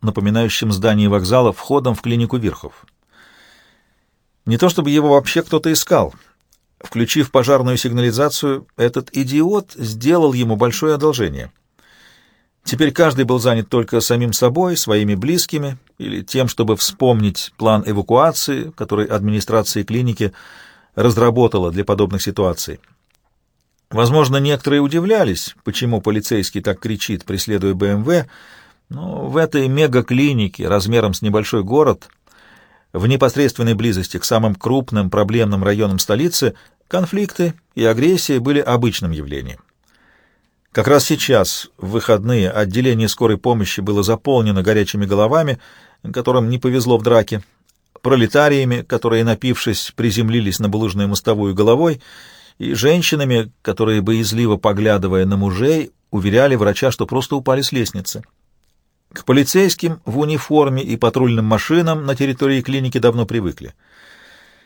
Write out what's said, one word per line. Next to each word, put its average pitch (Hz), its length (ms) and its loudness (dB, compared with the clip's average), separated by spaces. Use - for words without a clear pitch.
напоминающим 110 720 -2
здание 104 340 2
вокзала, 104 460 2
входом 127 420 -2
в - 60 -10
клинику 120 340 -2
Вирхов. - 500 -6
Не 117 120 0
то 180 120 4
чтобы 156 220 -2
его 147 180 4
вообще 143 340 4
кто-то 160 300 0
искал. 139 420 0
Включив 123 520 -2
пожарную 127 440 2
сигнализацию, 127 880 -2
этот 123 340 -2
идиот 156 600 0
сделал 135 580 2
ему 120 240 0
большое 123 400 0
одолжение. 113 560 -2
Теперь 139 300 0
каждый 135 320 2
был 123 140 2
занят 113 280 0
только 117 320 0
самим 120 320 0
собой, 160 460 0
своими 104 380 0
близкими 143 600 -2
или 98 240 -8
тем, 127 260 -2
чтобы 110 300 0
вспомнить 110 800 0
план 107 280 2
эвакуации, 127 840 0
который 104 380 -4
администрация 107 760 -2
клиники 113 480 -2
разработала 113 760 2
для 92 140 -2
подобных 98 380 0
ситуаций. 90 580 -4
Возможно, 131 480 2
некоторые 143 420 0
удивлялись, 165 840 0
почему 117 340 -2
полицейский 104 600 -2
так 95 180 -4
кричит, 107 460 -6
преследуя 98 480 -2
Б 98 140 0
М 104 180 0
В, 160 200 0
но 143 400 -10
в 131 80 -4
этой 156 320 0
мегаклинике 127 1000 0
размером 104 440 2
с - 80 -8
небольшой 107 440 0
город – 127 420 2
в 87 120 -2
непосредственной 127 680 2
близости 101 440 -2
к - 60 -8
самым 110 320 0
крупным 117 540 -2
проблемным 101 520 0
районам 101 380 0
столицы, 135 560 -2
конфликты 180 680 -4
и 113 80 0
агрессия 135 560 2
были 143 200 0
обычным 120 520 0
явлением. 69 480 -10
Как - 160 -2
раз 143 160 4
сейчас, - 760 0
в 92 120 -10
выходные, 107 600 0
отделение 110 600 0
скорой 110 280 0
помощи 107 440 -2
было 101 220 0
заполнено 107 600 0
горячими 104 420 0
головами, 120 540 2
которым 123 360 0
не 123 100 -2
повезло 123 380 2
в 107 60 -8
драке, 113 400 2
пролетариями, 131 840 2
которые, 113 420 0
напившись, 117 720 -2
приземлились 113 640 0
на 110 100 -2
булыжную 101 400 -2
мостовую 101 440 -2
головой, 123 480 2
и 135 160 -6
женщинами, 135 800 0
которые, 107 400 0
боязливо 110 540 0
поглядывая 98 680 0
на 98 100 0
мужей, 104 560 0
уверяли 110 460 2
врача, 107 340 0
что 120 160 -4
просто 131 300 -4
упали 131 260 -2
с 135 120 -4
лестницы. 110 500 -6
К - 100 -16
полицейским 160 800 2
в 117 160 -6
униформе 147 640 0
и 113 140 -4
патрульным 117 480 2
машинам 156 600 0
на 135 80 -2
территории 135 480 0
клиники 135 360 -4
давно 117 280 2
привыкли. 101 480 -6